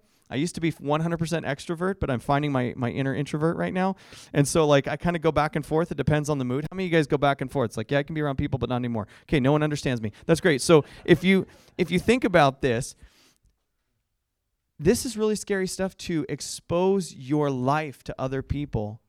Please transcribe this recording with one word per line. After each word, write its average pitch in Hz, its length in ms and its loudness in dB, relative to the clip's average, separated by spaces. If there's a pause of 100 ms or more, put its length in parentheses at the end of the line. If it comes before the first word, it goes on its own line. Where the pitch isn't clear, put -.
(300)
I - 60 -8
used 151 200 -4
to 175 60 -10
be 165 100 0
one 147 300 -2
hundred 170 160 -2
percent 160 280 -4
extrovert, 175 540 -4
but 139 100 -4
I'm 123 100 -2
finding 143 320 0
my, 127 240 -2
my 123 140 -2
inner 135 260 -2
introvert 151 400 -2
right 175 180 -4
now. 185 220 -2 (380)
And 185 140 4
so, 160 200 2
like, 143 200 4
I 151 100 -4
kinda 175 220 -2
go 156 120 2
back 147 240 0
and 156 100 -4
forth. 160 260 -2
It 156 60 -10
depends 147 320 0
on 151 80 0
the 131 80 -2
mood. 131 240 -4
How 185 60 -12
many 190 120 -4
of 165 40 -4
you 165 60 4
guys 151 100 4
go 151 100 0
back 139 240 0
and 135 80 -6
forth? 120 200 -2
It's - 80 -12
like, 110 140 -6
"Yeah, 143 80 2
I 143 40 -2
can 165 100 -10
be 156 80 -4
around 143 140 -2
people, 139 240 -4
but 120 100 -4
not 127 60 -2
anymore." 117 320 -4 (160)
Okay, 160 160 2
no 127 120 4
one 151 120 4
understands 143 380 -2
me. 107 100 -4 (140)
That's 165 160 4
great. 151 200 2
So 156 220 8 (220)
if - 180 6
you, 190 240 4 (300)
if 175 140 -2
you 175 80 2
think 240 260 2
about 160 360 4
this, 117 340 -2 (1800)
this 208 280 2
is 226 120 -8
really 214 180 0
scary 196 300 -2
stuff 185 320 -6
to 160 300 -4
expose 180 880 -2
your 143 340 0
life 135 540 -2
to - 160 -10
other 131 220 -4
people. 117 680 -6